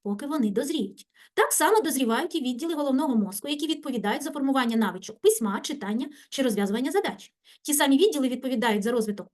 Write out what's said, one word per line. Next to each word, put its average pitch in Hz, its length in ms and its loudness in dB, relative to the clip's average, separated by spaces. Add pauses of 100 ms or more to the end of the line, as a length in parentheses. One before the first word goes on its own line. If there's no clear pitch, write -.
поки 202 240 -6
вони 262 240 0
дозріють. 269 580 -4 (260)
Так - 180 2
само 392 280 4
дозрівають 262 540 0
і 320 60 -2
відділи 254 340 -4
головного 277 420 0
мозку, 202 320 -2
які 294 180 -4
відповідають 262 560 -2
за 302 80 -6
формування 262 460 0
навичок 196 440 -4
письма, 240 400 2
читання 247 480 -4 (220)
чи 277 120 0
розв'язування 214 480 0
задач. 339 420 -4 (300)
Ті 294 120 -2
самі 277 240 4
відділи 294 300 2
відповідають 240 540 0
за 233 100 0
розвиток 214 420 -2